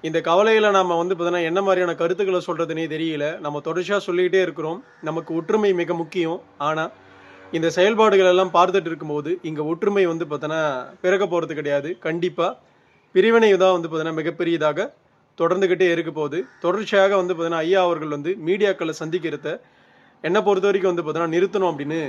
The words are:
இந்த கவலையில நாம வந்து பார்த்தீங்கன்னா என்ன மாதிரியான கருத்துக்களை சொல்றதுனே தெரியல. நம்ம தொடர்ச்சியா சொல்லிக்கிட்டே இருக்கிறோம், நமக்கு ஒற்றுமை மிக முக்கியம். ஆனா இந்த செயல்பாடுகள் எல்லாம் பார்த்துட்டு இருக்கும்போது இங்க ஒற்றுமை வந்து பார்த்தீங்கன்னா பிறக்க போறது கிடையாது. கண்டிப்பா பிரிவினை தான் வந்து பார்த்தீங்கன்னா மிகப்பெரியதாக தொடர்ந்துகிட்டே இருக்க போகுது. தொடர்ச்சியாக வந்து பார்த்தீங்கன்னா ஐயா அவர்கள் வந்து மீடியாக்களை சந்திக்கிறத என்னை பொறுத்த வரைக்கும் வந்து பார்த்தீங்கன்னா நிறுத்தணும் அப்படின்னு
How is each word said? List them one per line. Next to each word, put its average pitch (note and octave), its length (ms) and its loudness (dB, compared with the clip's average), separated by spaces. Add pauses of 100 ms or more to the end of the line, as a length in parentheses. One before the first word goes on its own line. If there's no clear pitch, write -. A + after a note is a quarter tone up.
இந்த D#3+ 200 -2
கவலையில G#3+ 480 4
நாம F3+ 240 4
வந்து F3+ 160 -2
பார்த்தீங்கன்னா F3 340 -2
என்ன F3+ 160 0
மாதிரியான F3+ 340 2
கருத்துக்களை F#3 460 0
சொல்றதுனே E3 480 -4
தெரியல. D#3 320 -4 (180)
நம்ம D3 220 -6
தொடர்ச்சியா F3 400 -2
சொல்லிக்கிட்டே F3+ 400 2
இருக்கிறோம், E3 340 -6 (280)
நமக்கு D#3+ 320 -6
ஒற்றுமை G#3 320 2 (100)
மிக E3+ 180 -2
முக்கியம். E3 400 -4 (280)
ஆனா D#3 180 0 (720)
இந்த D#3+ 180 0
செயல்பாடுகள் G3 560 6
எல்லாம் F3+ 240 2
பார்த்துட்டு F3+ 360 4
இருக்கும்போது D3+ 420 -6 (160)
இங்க D3+ 120 -6 (100)
ஒற்றுமை G3 400 2
வந்து E3 200 -4
பார்த்தீங்கன்னா D#3 320 -4 (400)
பிறக்க F#3+ 300 2
போறது D#3+ 260 -2
கிடையாது. C#3+ 320 -2 (160)
கண்டிப்பா E3+ 400 -2 (680)
பிரிவினை A3 360 6 (140)
தான் F#3 100 4
வந்து E3 140 -4
பார்த்தீங்கன்னா D#3+ 320 -4
மிகப்பெரியதாக D#3+ 680 -2 (540)
தொடர்ந்துகிட்டே F3+ 540 2
இருக்க D#3 160 -4 (100)
போகுது. D3 180 -4 (260)
தொடர்ச்சியாக G3 460 2 (100)
வந்து F3+ 140 -2
பார்த்தீங்கன்னா E3 320 -2
ஐயா F#3 220 4
அவர்கள் D3+ 280 -2
வந்து D#3 160 -4 (140)
மீடியாக்களை F#3 560 0
சந்திக்கிறத D#3 500 -6 (760)
என்னை F#3+ 200 2
பொறுத்த G3 220 2
வரைக்கும் F#3+ 220 0
வந்து E3+ 140 -4
பார்த்தீங்கன்னா E3 300 -4
நிறுத்தணும் F3+ 360 0
அப்படின்னு D3+ 380 -6